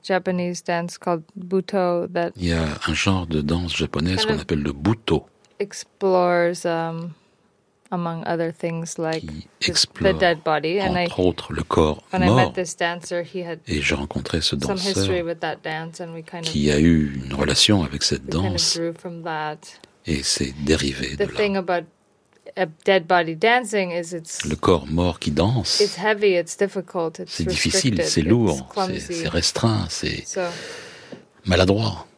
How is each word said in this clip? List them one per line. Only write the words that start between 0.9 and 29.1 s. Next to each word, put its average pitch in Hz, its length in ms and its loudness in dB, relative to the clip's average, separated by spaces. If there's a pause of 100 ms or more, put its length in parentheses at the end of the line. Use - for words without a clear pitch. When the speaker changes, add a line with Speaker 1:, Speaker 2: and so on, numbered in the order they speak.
Speaker 1:
called 170 240 -2 (140)
Buto, 180 760 0
that 175 240 -2
Speaker 2:
Il 90 120 -2
y 85 40 2
a 80 340 0
un 80 80 0
genre 92 320 2
de 78 140 0
danse 82 360 0
japonaise 80 420 0
Speaker 1:
kind - 100 0
Speaker 2:
qu'on 220 60 2
Speaker 1:
of 73 80 -4
Speaker 2:
appelle 76 200 -2
le 71 100 -2
Buto, 80 540 0 (340)
Speaker 1:
explores, 180 1040 0
um, 165 460 -4 (800)
among 170 360 -4
other 165 260 -2
things, 165 460 -6
like 160 260 -2
Speaker 2:
qui 156 240 -12 (120)
Speaker 1:
the, - 60 -2
the - 40 2
Speaker 2:
explore, - 480 2
Speaker 1:
dead 170 260 2
body. 160 340 0
And 185 180 0
I, 175 100 0
Speaker 2:
entre 175 140 -4
autres, 90 340 2
le 76 80 -4
corps 78 400 2 (100)
Speaker 1:
when 185 100 2
I - 40 6
Speaker 2:
mort. 110 100 6
Speaker 1:
met 117 180 4
this 180 220 -6
dancer, 175 460 -4
he 175 200 -8
had 165 240 -10
Speaker 2:
Et 76 140 -2
j'ai 69 140 0
rencontré 71 480 -4
ce 73 180 0
Speaker 1:
some 190 160 -2
history 190 460 0
Speaker 2:
danseur - 20 -4
Speaker 1:
with 165 160 -6
that 160 240 -4
dance, 160 360 -8
and 165 120 -10
we 165 100 -12
kind - 220 -12
of - 80 -2
Speaker 2:
qui 73 180 2
a 73 80 2
eu 78 360 6 (100)
une 65 100 -8
relation 71 480 4
avec 71 200 -4
cette - 220 -2
Speaker 1:
we - 100 -8
kind 92 120 2
of 98 60 0
Speaker 2:
danse - 240 0
Speaker 1:
drew 170 160 -4
from 170 300 -12
that. 156 340 -6 (500)
Speaker 2:
et 71 160 -2
c'est 67 300 -2 (140)
dérivé 69 500 0
Speaker 1:
The - 40 -6
Speaker 2:
de 208 40 4
là. - 140 -4
Speaker 1:
thing 202 180 2
about 175 300 -2 (680)
a 185 100 2 (180)
dead 190 220 4
body 170 300 4
dancing 214 540 2
is 170 240 -4
it's - 300 -8
Speaker 2:
Le 78 120 -2
corps 85 300 4
mort 85 320 0
qui - 120 -2
danse, 98 500 2
Speaker 1:
it's 208 160 2
heavy, 202 380 2
it's 170 220 -2
difficult, 175 640 -4
it's 175 120 -12
Speaker 2:
c'est - 140 -4
difficile, 98 540 0
Speaker 1:
restricted, 80 60 2
Speaker 2:
c'est 80 140 2
Speaker 1:
it's 76 80 2
Speaker 2:
lourd, 104 280 4
c'est, - 180 -10
Speaker 1:
clumsy. 185 380 -4